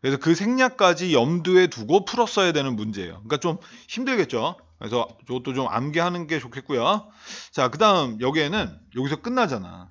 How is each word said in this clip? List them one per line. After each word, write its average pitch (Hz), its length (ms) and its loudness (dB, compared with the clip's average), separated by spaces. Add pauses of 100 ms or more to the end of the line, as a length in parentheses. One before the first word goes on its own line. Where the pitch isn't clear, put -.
그래서 135 180 -2
그 160 160 4
생략까지 196 800 2
염두에 175 500 4
두고 143 400 0
풀었어야 208 460 0
되는 135 240 0
문제예요. 101 380 -6
그러니까 107 240 -6
좀 170 200 -2 (300)
힘들겠죠? 185 680 -2 (220)
그래서 113 300 -2 (160)
이것도 127 320 -6
좀 131 120 -2
암기하는 160 600 -2
게 156 100 -2
좋겠고요. 135 720 -2 (400)
자, 127 200 0
그다음 151 520 2
여기에는, 151 580 -2 (160)
여기서 139 280 -4
끝나잖아. 113 680 -2